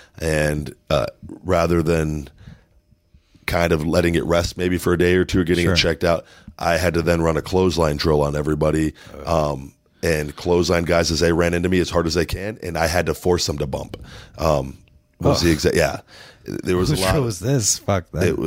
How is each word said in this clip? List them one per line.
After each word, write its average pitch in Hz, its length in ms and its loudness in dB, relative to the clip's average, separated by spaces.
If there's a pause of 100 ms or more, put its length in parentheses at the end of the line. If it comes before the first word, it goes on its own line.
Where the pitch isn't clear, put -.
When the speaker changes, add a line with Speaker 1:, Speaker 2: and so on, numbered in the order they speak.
(200)
Speaker 1:
and, 76 540 -2 (160)
uh, 69 160 0 (360)
rather 85 400 2
than 78 460 -2 (1160)
kind 85 260 2
of 78 140 0
letting 85 280 2
it - 120 0
rest 85 320 0
maybe 90 180 0
for 87 160 0
a 87 60 2
day 90 160 4
or 92 100 4
two, 95 180 0
getting 85 220 0
Speaker 2:
Sure. 92 80 2
Speaker 1:
it 85 60 0
checked 82 260 0
out, 85 220 0 (320)
I 85 180 0
had 85 180 0
to 85 80 0
then 85 200 2
run 80 160 2
a - 20 -2
clothesline 82 560 0
drill 76 240 2
on 73 160 0
everybody, 78 560 0 (320)
Speaker 2:
Oh. 76 280 0
Speaker 1:
um, 69 200 -12 (300)
and 76 340 -2
clothesline 87 480 2
guys 85 260 2
as 78 100 -2
they 85 120 4
ran 85 220 2
into 87 160 0
me 92 100 2
as 82 80 -2
hard 85 180 0
as 80 80 -4
they 85 120 0
can, 98 360 -8
and 82 140 -8
I 82 120 0
had 82 180 0
to 78 80 -2
force 90 320 0
them 76 120 -4
to 73 80 -4
bump. 69 300 -10 (400)
Um, 69 400 0 (420)
was 80 240 2
Speaker 2:
Oh. 87 40 4
Speaker 1:
the 85 60 6
exact, 78 240 0
yeah. 73 240 0 (440)
There 55 320 -4
was 92 140 0
Speaker 2:
Which 151 100 0
Speaker 1:
a - 40 -4
lot 95 80 2
Speaker 2:
show 160 60 2
Speaker 1:
of 135 60 0
Speaker 2:
was 107 160 -4
this? 117 380 0
Fuck 95 340 -4
that. 82 120 -2
Speaker 1:
It, 87 60 2
it - 60 -2 (100)